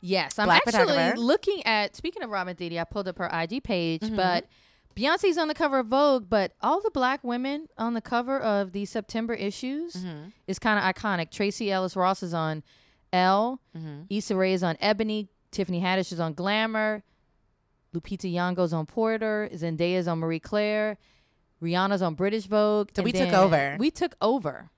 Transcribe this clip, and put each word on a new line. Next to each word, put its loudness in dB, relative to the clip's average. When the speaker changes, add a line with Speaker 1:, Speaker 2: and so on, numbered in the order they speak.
Speaker 1:
Yes, -2
I'm 2
Speaker 2:
Black 6
Speaker 1:
actually 4
Speaker 2:
photographer. 2
Speaker 1:
looking 0
at, 0
speaking -8
of -8
Robin -4
Thede, -6
I -2
pulled -6
up -8
her -4
I -2
G -4
page, -2
Speaker 2:
Mm-hmm. -4
Speaker 1:
but 2
Beyonce's 2
on 0
the -2
cover 2
of -2
Vogue, 4
but 2
all 2
the 0
black 0
women -4
on -2
the -2
cover -2
of 0
the -6
September -4
issues -6
Speaker 2:
Mm-hmm. -10
Speaker 1:
is -4
kinda 2
iconic. -2
Tracee -2
Ellis 0
Ross 2
is -4
on -2
Elle. 4
Speaker 2:
Mm-hmm. -10
Speaker 1:
Issa -2
Rae 4
is 2
on 0
Ebony. 0
Tiffany -2
Haddish 0
is -10
on -2
Glamour. -2
Lupita -6
Nyong'o's 0
on -2
Porter. -2
Zendaya's 0
on -2
Marie -2
Claire. -2
Rihanna's 0
on 0
British 0
Vogue. 2
Speaker 2:
So -4
Speaker 1:
And 2
Speaker 2:
we 0
took 2
Speaker 1:
then 4
Speaker 2:
over. 6
Speaker 1:
We 2
took -4
over. -2